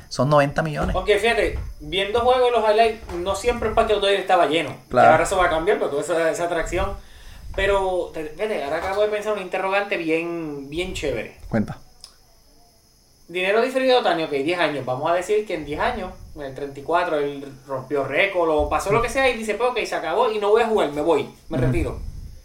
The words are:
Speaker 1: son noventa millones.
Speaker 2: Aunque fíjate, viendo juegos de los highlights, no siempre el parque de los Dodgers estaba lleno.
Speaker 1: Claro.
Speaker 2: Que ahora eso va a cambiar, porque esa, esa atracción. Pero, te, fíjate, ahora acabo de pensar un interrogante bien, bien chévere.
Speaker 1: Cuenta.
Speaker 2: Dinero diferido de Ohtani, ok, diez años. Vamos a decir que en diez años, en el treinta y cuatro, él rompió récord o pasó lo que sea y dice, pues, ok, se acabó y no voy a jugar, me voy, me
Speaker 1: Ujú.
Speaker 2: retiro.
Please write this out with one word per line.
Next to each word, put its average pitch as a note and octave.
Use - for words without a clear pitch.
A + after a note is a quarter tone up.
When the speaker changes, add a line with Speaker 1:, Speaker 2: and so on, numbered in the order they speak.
Speaker 1:
son C3+
noventa C#3+
millones. D#3
Speaker 2:
Aunque F#3+
fíjate, G#3
viendo G3
juegos B3
de -
los A3
highlights, A3
no F#3+
siempre A#3
el -
parque A3
de G3+
los -
Dodgers G3
estaba F3+
lleno. D3
Speaker 1:
Claro. B2
Speaker 2:
Que D3
ahora D#3+
eso F#3+
va F3+
a E3+
cambiar, G#3
porque D3
esa, E3
esa D#3+
atracción. E3+
Pero, F#3+
te, D#3
fíjate, F3
ahora D3
acabo F#3+
de G#3+
pensar G#3+
un G3
interrogante F#3+
bien, D#3+
bien F3
chévere. B2
Speaker 1:
Cuenta. A2
Speaker 2:
Dinero F#3
diferido C4
de B3
Ohtani, E3+
ok, C#3+
diez D3
años. D3
Vamos B2+
a E3+
decir G#3
que F3+
en D#3
diez D3
años, G#3
en D3+
el C3+
treinta C#3
y -
cuatro, D#3+
él C#3+
rompió C3+
récord E3+
o D3+
pasó D#3+
lo A3+
que A#3+
sea C4
y A#3
dice, G#3+
pues, A#3+
ok, A3+
se F3
acabó E3+
y A3
no G3+
voy A#3
a A3+
jugar, F#3
me D3
voy, D3+
me D#3
Speaker 1:
Ujú. B2+
Speaker 2:
retiro. -